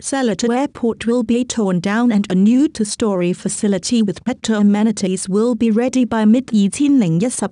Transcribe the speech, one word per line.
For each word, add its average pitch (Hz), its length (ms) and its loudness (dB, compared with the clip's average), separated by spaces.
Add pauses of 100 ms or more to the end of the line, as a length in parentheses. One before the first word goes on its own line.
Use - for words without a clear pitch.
Seletar 240 560 -2
Airport 247 500 -4
will 240 160 0
be 233 220 0
torn 190 360 -2
down 220 300 0
and 202 200 0
a 190 40 0
new 240 340 4
two-story 196 680 -2
facility 202 680 -2
with 196 240 -4
better 233 300 -4
amenities 208 720 0
will 220 260 0
be 226 160 0
ready 247 360 0
by 220 180 0
mid 240 300 4
二 202 160 2
千 285 280 2
零 170 220 2
一 240 80 0
十 220 240 -4